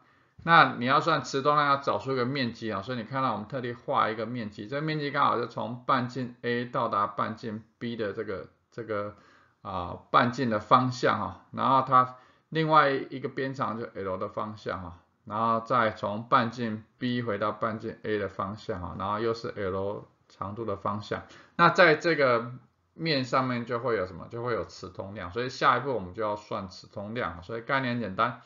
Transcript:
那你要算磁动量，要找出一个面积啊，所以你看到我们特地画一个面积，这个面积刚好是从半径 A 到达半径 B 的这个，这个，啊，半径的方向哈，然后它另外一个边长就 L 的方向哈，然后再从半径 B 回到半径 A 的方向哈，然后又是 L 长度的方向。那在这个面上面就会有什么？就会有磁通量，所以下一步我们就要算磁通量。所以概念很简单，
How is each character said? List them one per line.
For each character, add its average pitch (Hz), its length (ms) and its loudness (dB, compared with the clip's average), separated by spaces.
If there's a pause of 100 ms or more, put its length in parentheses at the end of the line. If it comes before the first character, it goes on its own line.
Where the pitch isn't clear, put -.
(440)
那 156 340 8
你 120 80 -2
要 139 140 4
算 151 240 2
磁 - 180 -2
动 147 140 4
量， 147 120 4
要 139 100 4
找 117 200 0
出 117 140 -4
一 135 40 0
个 127 80 2
面 123 300 -2
积 110 180 -6
啊， 98 120 -2
所 127 100 -6
以 127 60 -4
你 113 40 -8
看 131 200 -4
到 127 80 2
我 104 60 -2
们 104 100 -8
特 131 140 -6
地 120 120 -4
画 120 360 0
一 110 60 -2
个 110 120 -4
面 117 240 -6
积， 104 160 -12
这 127 80 -6
个 143 60 -2
面 156 180 -2
积 143 100 -4
刚 139 160 2
好 110 140 2
是 120 80 -2
从 120 380 -8
半 127 220 2
径 123 360 -6
A 120 220 -2
到 120 220 -2
达 104 200 2
半 110 280 -4
径 110 280 -10 (160)
B 117 160 -6
的 107 180 -2
这 110 100 -6
个， 95 240 -8 (220)
这 - 140 -10
个， 104 320 -4 (480)
啊， 90 340 -6 (140)
半 123 200 6
径 123 200 -2
的 107 80 0
方 127 320 4
向 123 280 0
哈， 95 320 -8
然 113 160 -2
后 131 200 6
它 127 300 4 (320)
另 156 200 0
外 151 220 8
一 - 280 -4
个 131 100 -4
边 135 260 -4
长 113 240 -4
就 117 160 -6
L 95 220 -4
的 104 100 -4
方 107 280 -6
向 92 280 -6
哈， 85 160 -14 (240)
然 104 160 -4
后 113 260 4
再 117 260 4
从 104 360 -4
半 120 240 4
径 113 320 -6 (160)
B 123 240 -2
回 104 160 -2
到 107 120 0
半 110 280 -4
径 110 240 -8
A 107 160 0
的 98 80 -2
方 98 280 -6
向 104 240 -8
哈， 90 200 -8
然 95 80 -4
后 104 120 -2
又 113 140 0
是 117 220 -6
L 101 500 -4 (220)
长 98 260 -10
度 113 100 -8
的 101 120 -4
方 104 260 -4
向。 - 220 -6 (320)
那 170 140 8
在 165 260 8
这 160 200 2
个 123 360 2 (440)
面 156 280 0
上 127 220 0
面 120 200 -2
就 123 120 -2
会 117 180 0
有 92 120 0
什 87 80 -14
么？ - 140 -12
就 117 140 -8
会 123 100 -2
有 90 120 -2
磁 - 240 -14
通 98 240 -10
量， 90 180 -10
所 120 120 -4
以 127 60 -4
下 131 280 2
一 120 40 -2
步 135 120 -2
我 110 60 -2
们 90 140 -8
就 110 100 -4
要 107 120 0
算 104 320 -8
磁 - 200 -18
通 104 260 -10
量。 85 300 -6
所 117 140 -8
以 117 40 -8
概 139 200 0
念 123 120 -2
很 120 80 -2
简 98 140 -6
单， 120 300 0